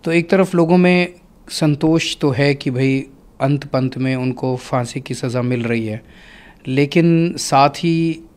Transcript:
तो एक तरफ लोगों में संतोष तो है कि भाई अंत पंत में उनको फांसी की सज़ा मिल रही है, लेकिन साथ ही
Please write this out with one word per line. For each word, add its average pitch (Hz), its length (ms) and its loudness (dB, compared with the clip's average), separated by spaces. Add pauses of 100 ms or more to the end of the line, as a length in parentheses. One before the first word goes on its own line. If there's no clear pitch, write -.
तो 165 80 -2
एक 170 180 2
तरफ 190 240 2
लोगों 170 220 4
में 180 360 4 (360)
संतोष 160 720 0
तो 151 100 2
है 143 240 2
कि 139 160 -6
भाई 135 360 0 (340)
अंत 139 240 -2
पंत 131 340 -4
में 131 180 -2
उनको 127 400 -4
फांसी 123 440 -6
की 131 140 -10
सज़ा 123 280 -4
मिल 123 200 -2
रही 117 240 -2
है, 107 160 -8 (680)
लेकिन 165 680 2
साथ 139 340 2
ही 165 520 -2 (140)